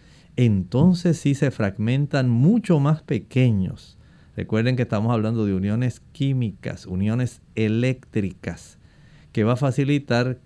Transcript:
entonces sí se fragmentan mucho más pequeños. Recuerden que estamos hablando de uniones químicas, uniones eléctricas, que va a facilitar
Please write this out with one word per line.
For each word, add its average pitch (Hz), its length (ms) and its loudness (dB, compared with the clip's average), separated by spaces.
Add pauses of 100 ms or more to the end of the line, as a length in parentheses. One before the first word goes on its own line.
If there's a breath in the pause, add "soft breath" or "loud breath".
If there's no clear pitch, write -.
(360 soft breath)
entonces 131 800 2
sí 143 180 0
se 135 160 0
fragmentan 123 800 -2
mucho 160 500 2
más 151 220 2
pequeños. 113 960 -2 (380 soft breath)
Recuerden 113 400 -2
que 123 80 -2
estamos 113 300 -2
hablando 113 320 0
de 101 80 0
uniones 107 480 -2 (120)
químicas, 131 720 -4
uniones 110 540 -4 (120)
eléctricas, 110 1300 -4 (540 soft breath)
que 113 100 0
va 113 100 2
a 123 40 -2
facilitar 131 880 0